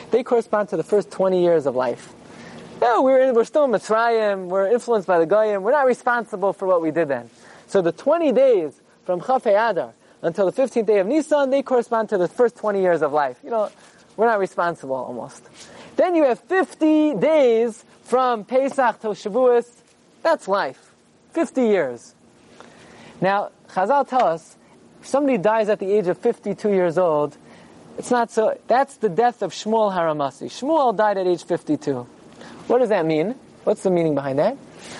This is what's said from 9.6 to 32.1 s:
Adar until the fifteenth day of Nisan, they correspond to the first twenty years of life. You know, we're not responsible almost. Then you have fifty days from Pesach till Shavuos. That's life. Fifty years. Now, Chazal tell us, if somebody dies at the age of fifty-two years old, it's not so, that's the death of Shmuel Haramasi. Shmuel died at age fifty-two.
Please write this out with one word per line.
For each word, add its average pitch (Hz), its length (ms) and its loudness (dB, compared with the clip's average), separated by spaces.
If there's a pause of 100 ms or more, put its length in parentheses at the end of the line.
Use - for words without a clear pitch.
Adar 143 220 -6 (300)
until 180 240 -2
the 175 60 -2
fifteenth 240 340 -2
day 208 120 2
of 185 80 0
Nisan, 285 440 0
they 277 120 0
correspond 233 460 -2
to 214 80 -4
the 180 100 0
first 233 300 0
twenty 202 240 -4
years 175 220 2
of 143 100 -2
life. 139 320 -2
You 277 60 -12
know, 220 200 -2 (460)
we're 208 80 0
not 226 140 2
responsible 170 560 -4
almost. 123 520 -10 (500)
Then 349 180 2
you 311 100 4
have 247 160 0
fifty 311 760 0
days 240 680 2 (200)
from 247 400 0
Pesach 262 580 -2
till 220 100 -4
Shavuos. 240 560 0 (540)
That's 320 260 -2
life. 180 460 -4 (380)
Fifty 269 320 -2
years. 151 500 -2 (1080)
Now, 196 300 -2 (180)
Chazal 247 400 0
tell 254 160 0
us, 165 320 -4 (460)
if - 40 -20
somebody 269 300 0
dies 214 320 0
at 208 120 0
the 190 120 -4
age 208 140 2
of 175 100 -2
fifty-two 214 560 -4
years 180 240 2
old, 151 400 0 (600)
it's - 120 -8
not 240 200 0
so, - 280 0 (100)
that's 262 280 0
the 214 140 -2
death 226 320 0
of 180 100 -6
Shmuel 214 420 0
Haramasi. 151 520 -2
Shmuel 262 500 0
died 208 220 2
at 185 80 -2
age 175 180 0
fifty-two. 143 640 -4 (600)